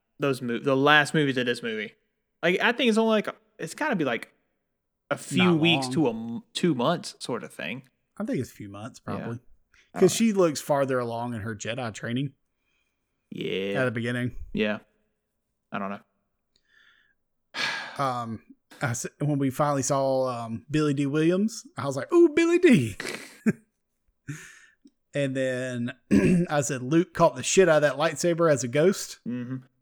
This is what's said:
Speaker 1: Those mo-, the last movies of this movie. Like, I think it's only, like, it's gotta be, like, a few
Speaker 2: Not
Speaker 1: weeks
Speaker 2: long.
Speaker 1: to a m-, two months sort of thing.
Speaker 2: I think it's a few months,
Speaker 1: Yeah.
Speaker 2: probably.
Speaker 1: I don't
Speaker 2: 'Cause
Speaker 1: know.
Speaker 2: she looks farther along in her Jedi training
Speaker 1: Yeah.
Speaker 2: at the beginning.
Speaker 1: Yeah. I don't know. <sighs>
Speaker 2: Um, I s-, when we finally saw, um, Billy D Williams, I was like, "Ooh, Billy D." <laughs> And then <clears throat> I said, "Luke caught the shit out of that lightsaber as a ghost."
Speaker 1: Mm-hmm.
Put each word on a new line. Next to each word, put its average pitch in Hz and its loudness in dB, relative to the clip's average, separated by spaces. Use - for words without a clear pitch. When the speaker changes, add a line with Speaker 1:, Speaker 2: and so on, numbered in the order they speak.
Speaker 1:
Those 135 -2
mo-, 120 -4
the 135 0
last 147 6
movies 143 2
of 123 0
this 120 -4
movie. 110 -8
Like, 180 2
I 220 4
think 247 0
it's 214 4
only, 226 2
like, 208 0
it's 160 -10
gotta 294 -4
be, 160 -2
like, 120 -4
a 131 -4
few - -2
Speaker 2:
Not 165 4
Speaker 1:
weeks 156 2
Speaker 2:
long. 127 -6
Speaker 1:
to 151 2
a 120 0
m-, 113 -8
two 170 0
months 151 -2
sort 117 -8
of - -16
thing. 110 -10
Speaker 2:
I - -10
think 233 -4
it's 127 -6
a - -20
few 104 -16
months, 104 -16
Speaker 1:
Yeah. 104 -10
Speaker 2:
probably. - -10
Speaker 1:
I - -14
don't - -2
Speaker 2:
'Cause 185 6
Speaker 1:
know. 226 4
Speaker 2:
she 226 2
looks 175 2
farther 135 0
along 120 -6
in 110 -8
her 107 -8
Jedi 113 -8
training 127 -6
Speaker 1:
Yeah. 98 -6
Speaker 2:
at 131 -2
the 127 -4
beginning. 120 -6
Speaker 1:
Yeah. 107 -2
I 101 -6
don't 98 -6
know. 101 -12
<sighs> - -8
Speaker 2:
Um, 120 -4
I 131 -2
s-, 117 -6
when 147 0
we 135 0
finally 143 0
saw, 135 0
um, 117 -8
Billy 151 2
D 143 -2
Williams, 165 0
I - -8
was 143 -6
like, - -8
"Ooh, 349 8
Billy 339 2
D." 170 6
<laughs> 220 4
And 139 -2
then 127 -4
<clears throat> 175 4
I 147 2
said, 131 -4
"Luke 165 2
caught 165 4
the 127 -10
shit 185 4
out 151 6
of - -
that 139 4
lightsaber 165 2
as 127 0
a 127 -4
ghost." 151 2
Speaker 1:
Mm-hmm. 123 -6